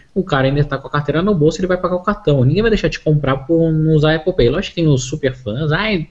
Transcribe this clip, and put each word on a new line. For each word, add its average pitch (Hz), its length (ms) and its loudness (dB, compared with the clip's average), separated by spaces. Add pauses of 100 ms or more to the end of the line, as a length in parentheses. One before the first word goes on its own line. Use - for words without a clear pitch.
(140)
o 190 80 -2
cara 135 240 0
ainda 143 180 0
tá 139 140 -6
com 131 80 -16
a - 40 -18
carteira 147 320 -2
no 208 120 0
bolso, 156 260 2
ele 185 60 -2
vai 180 100 -2
pagar 180 200 -2
o 180 60 -4
cartão. 147 420 0
Ninguém 165 180 2
vai 226 80 2
deixar 196 180 0
de - 120 -8
comprar 143 380 0
por 165 340 0
não 156 220 2
usar 151 200 4
Apple 160 200 -2
Pay. 120 160 2
Lógico 170 240 -4
que 175 80 -2
tem 160 80 4
os 127 140 2
super 143 300 -4
fãs, 147 380 -4
"Ai, 190 380 -2